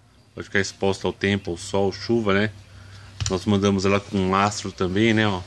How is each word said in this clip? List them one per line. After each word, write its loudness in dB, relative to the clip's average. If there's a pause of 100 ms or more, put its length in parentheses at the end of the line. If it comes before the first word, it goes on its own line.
(340)
Pode -10
ficar 0
exposta -2
ao -2
tempo, -2
ao -4
sol, -2
chuva, 0
né? 2 (760)
Nós -2
mandamos 2
ela 2
com -4
um 0
lastro 0
também, 0
né, 2
ó. -2